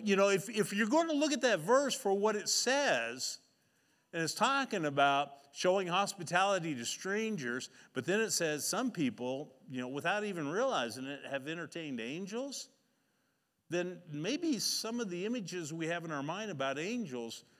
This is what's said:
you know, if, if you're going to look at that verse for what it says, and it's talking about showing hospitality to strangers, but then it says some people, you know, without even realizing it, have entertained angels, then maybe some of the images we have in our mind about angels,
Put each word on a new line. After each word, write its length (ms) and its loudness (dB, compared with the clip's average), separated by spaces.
you 140 4
know, 100 8
if, 220 2
if 240 0
you're 160 2
going 180 6
to 80 2
look 160 4
at 120 0
that 180 4
verse 340 4
for 180 0
what 220 4
it 140 -2
says, 880 2
and 100 -2
it's 120 0
talking 500 2
about 460 4
showing 340 2
hospitality 880 2
to 80 -6
strangers, 840 -4
but 120 -4
then 140 2
it 120 0
says 360 0
some 240 0
people, 640 -2
you 80 -4
know, 80 -4
without 380 0
even 240 -2
realizing 560 0
it, 160 -10
have 160 -4
entertained 540 -6
angels, 640 -8
then 300 -4
maybe 480 -2
some 400 -2
of 100 -4
the 160 -4
images 460 -4
we 160 -4
have 160 -2
in 80 -8
our 100 -4
mind 300 -6
about 260 -2
angels, 680 -6